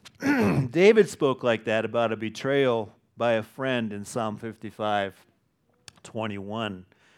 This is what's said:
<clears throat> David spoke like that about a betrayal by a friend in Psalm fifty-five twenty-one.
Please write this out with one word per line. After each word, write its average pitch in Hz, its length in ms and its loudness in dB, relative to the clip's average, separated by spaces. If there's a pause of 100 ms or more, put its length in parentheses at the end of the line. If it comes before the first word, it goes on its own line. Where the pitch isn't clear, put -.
(200)
<clears throat> - 0 -
David 202 880 4
spoke 135 340 0
like 113 220 0
that 110 200 0
about 113 280 0
a 107 40 -4
betrayal 113 800 -2 (220)
by 117 160 0
a 113 100 0
friend 123 500 -4
in 101 120 -10
Psalm 107 320 -6
fifty-five 104 800 -4 (880)
twenty-one. 104 840 -8 (340)